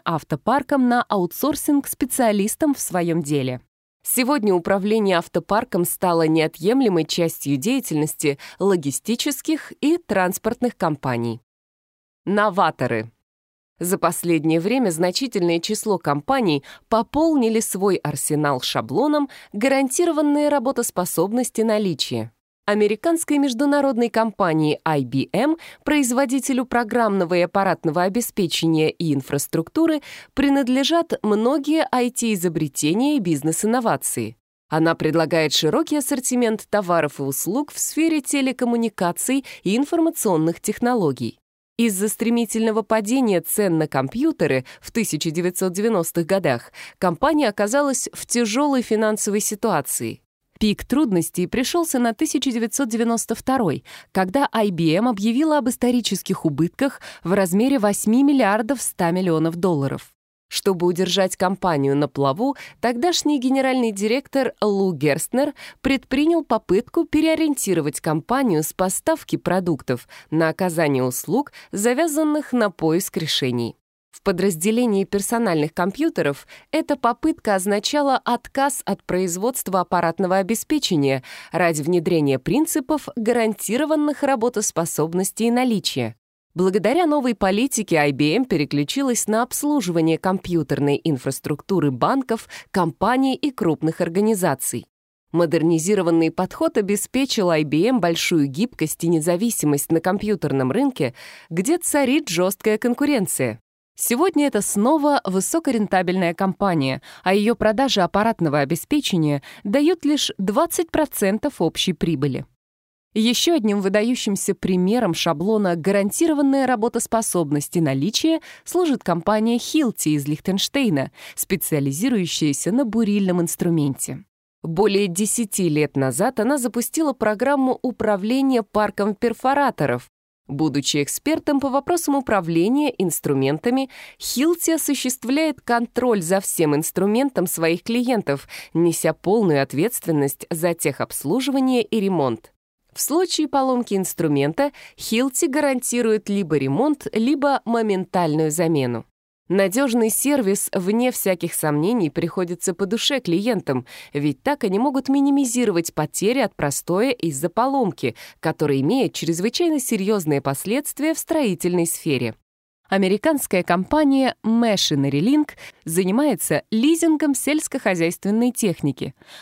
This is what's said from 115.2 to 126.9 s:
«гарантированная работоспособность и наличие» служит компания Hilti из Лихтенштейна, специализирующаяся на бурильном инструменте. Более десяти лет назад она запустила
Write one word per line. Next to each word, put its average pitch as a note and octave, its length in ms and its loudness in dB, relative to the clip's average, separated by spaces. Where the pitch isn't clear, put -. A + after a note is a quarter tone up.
«гарантированная C4+ 920 2
работоспособность A3 1120 -2
и E3+ 40 2
наличие» E3+ 580 0
служит E4+ 400 0
компания G#3+ 540 0
Hilti A#3 580 0
из C#3 120 -2
Лихтенштейна, F#3 840 -2
специализирующаяся D#3+ 1400 -2
на B3+ 140 2
бурильном G3+ 560 2
инструменте. D3+ 840 -2
Более G3 440 2
десяти G3 640 -2
лет D3+ 260 0
назад C#3 440 0
она C4 180 2
запустила B3 560 -2